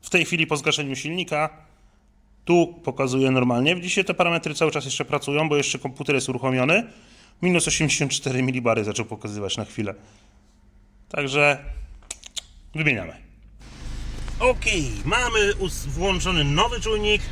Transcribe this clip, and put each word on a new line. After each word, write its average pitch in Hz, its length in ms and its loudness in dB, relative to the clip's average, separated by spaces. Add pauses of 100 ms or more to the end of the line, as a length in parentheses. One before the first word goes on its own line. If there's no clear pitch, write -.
w - 80 -12
tej 175 140 2
chwili 160 220 0
po 156 100 0
zgaszeniu 143 400 -2
silnika, 156 540 -4 (920)
tu 170 400 4
pokazuje 131 460 2
normalnie. 127 460 4
Widzicie, 180 280 0
te 180 100 -2
parametry 170 400 0
cały 156 160 2
czas 139 140 -4
jeszcze 135 200 -4
pracują, 147 440 0
bo 147 80 2
jeszcze 139 220 0
komputer 139 360 -4
jest 131 140 0
uruchomiony. 131 580 2 (560)
Minus 175 260 2
osiemdziesiąt 147 440 0
cztery 127 300 -2
milibary 120 420 2
zaczął 104 220 -4
pokazywać 104 500 -6
na 110 80 -6
chwilę. 101 300 -6 (1120)
Także 143 560 2 (1080)
wymieniamy. 117 380 0 (1300)
Okej, 214 500 2 (140)
mamy 214 500 2
us-, 180 320 -4
włączony 170 580 0
nowy 196 360 2
czujnik. 214 520 0